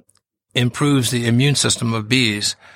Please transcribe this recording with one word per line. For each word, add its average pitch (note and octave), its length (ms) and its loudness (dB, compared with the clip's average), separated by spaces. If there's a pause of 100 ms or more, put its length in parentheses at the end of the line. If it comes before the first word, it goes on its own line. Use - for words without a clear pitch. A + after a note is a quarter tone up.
(540)
improves B2+ 560 0
the A#2+ 160 -2
immune B2+ 280 2
system A#2 380 -2
of A2 160 -6
bees. A2 480 0 (200)